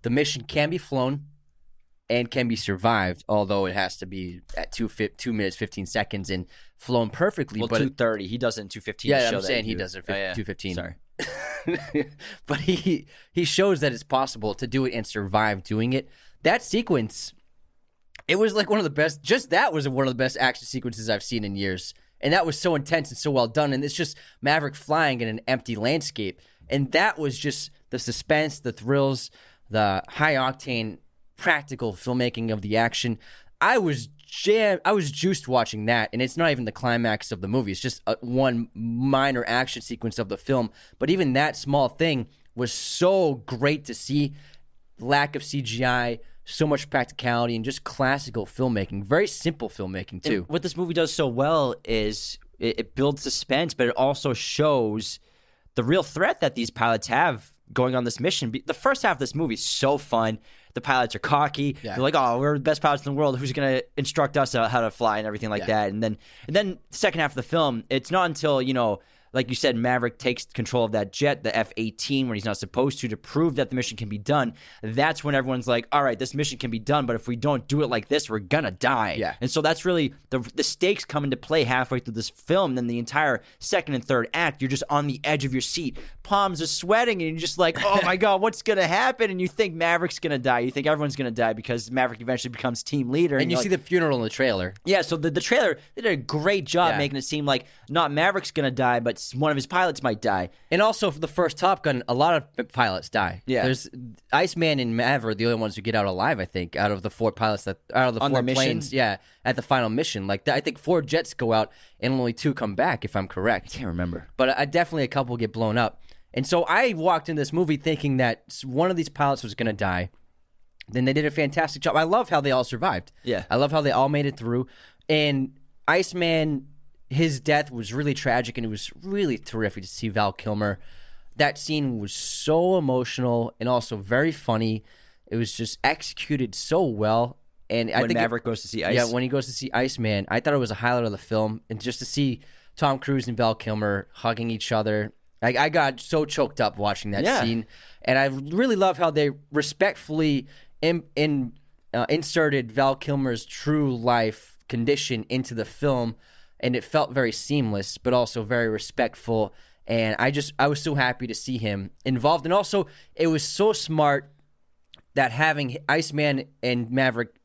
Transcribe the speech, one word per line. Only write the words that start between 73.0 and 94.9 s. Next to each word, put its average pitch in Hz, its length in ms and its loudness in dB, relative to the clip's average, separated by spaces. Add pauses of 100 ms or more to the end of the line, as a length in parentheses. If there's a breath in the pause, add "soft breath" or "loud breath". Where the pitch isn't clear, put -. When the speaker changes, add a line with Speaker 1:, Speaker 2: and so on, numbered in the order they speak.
Speaker 2:
to, 123 80 -4
to 107 80 -4
prove 156 400 0
that 135 120 0
the 127 60 -6
mission 120 220 -4
can 110 100 -8
be 104 100 -6
done. 127 360 0 (280 loud breath)
That's 135 400 0
when 143 140 0
everyone's 127 320 0
like, 120 240 2
"All 143 100 4
right, 123 160 2
this 127 160 -6
mission 139 240 -2
can 120 140 -6
be 113 80 -4
done, 139 260 0
but 117 120 0
if - 100 -8
we 120 80 -2
don't 135 320 0
do 147 160 2
it 127 40 0
like 113 200 -2
this, 143 220 0
we're 110 100 -2
gonna 107 320 0
die." 107 480 0
Speaker 1:
Yeah. 90 220 -2
Speaker 2:
And 127 100 -2
so 156 100 0
that's 160 220 2
really 165 300 2 (160)
the, 131 100 0 (160)
the - 80 0
stakes - 400 0
come 143 220 -4
into 135 120 0
play 156 280 2
halfway 127 340 0
through 117 160 -8
this 113 140 -4
film. 165 460 0
Then 123 120 -2
the 120 120 -2
entire 135 420 2 (180 soft breath)
second 160 360 -2
and 117 80 -2
third 120 300 0
act, 151 280 -2
you're 131 80 -2
just 135 200 -4
on 147 180 0
the 135 180 -4
edge 147 200 0
of 127 80 -2
your 131 80 0
seat. 147 360 -4 (260 loud breath)
Palms 190 380 0
are 160 60 -2
sweating, 214 540 2
and 160 100 -2
you're 160 80 -6
just - 200 -4
like, 170 240 4
"Oh 202 200 4
my 180 140 2
Speaker 1:
<laughs> 196 80 4
Speaker 2:
God, 190 160 4
what's 220 200 0
gonna 196 260 4
happen?" 226 420 2
And 185 120 -2
you 180 80 0
think 190 260 0
Maverick's 170 440 2
gonna 147 200 0
die. 123 200 4
You 127 120 0
think 139 160 -2
everyone's 147 300 0
gonna 127 140 -4
die 113 220 2
because 117 380 -4
Maverick 123 300 0
eventually 123 320 -4
becomes 117 280 -4
team 135 300 -2
leader. 147 260 2
Speaker 1:
And 165 140 2
you 165 60 2
Speaker 2:
you're - 60 2
Speaker 1:
see 202 60 0
Speaker 2:
like 185 120 0
Speaker 1:
the - 40 -20
funeral 160 340 2
in 117 40 0
the 110 60 -2
trailer. 98 440 0 (120)
Speaker 2:
Yeah, 185 160 4